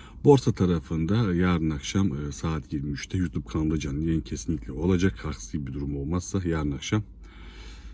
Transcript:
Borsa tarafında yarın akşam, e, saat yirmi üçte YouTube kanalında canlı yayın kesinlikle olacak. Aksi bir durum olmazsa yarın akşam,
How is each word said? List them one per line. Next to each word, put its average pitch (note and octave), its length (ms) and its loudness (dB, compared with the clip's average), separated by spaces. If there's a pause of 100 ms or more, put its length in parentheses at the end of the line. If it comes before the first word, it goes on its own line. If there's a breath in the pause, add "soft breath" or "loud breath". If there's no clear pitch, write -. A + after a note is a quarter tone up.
(260 loud breath)
Borsa C3+ 260 8
tarafında F2 840 2
yarın E2+ 340 4
akşam, D2 580 0
e, C#2+ 40 -6
saat D#2+ 420 -4
yirmi D2 180 -2
üçte - 260 -4
YouTube E2 280 -2
kanalında D#2 340 0
canlı D2 260 -4
yayın D#2+ 160 2
kesinlikle D2 500 -6
olacak. F2 540 2
Aksi D2 420 -6
bir C2 60 -8
durum C#2+ 240 -4
olmazsa F2 480 -2
yarın D2+ 260 0
akşam, G#2+ 320 -2 (920 loud breath)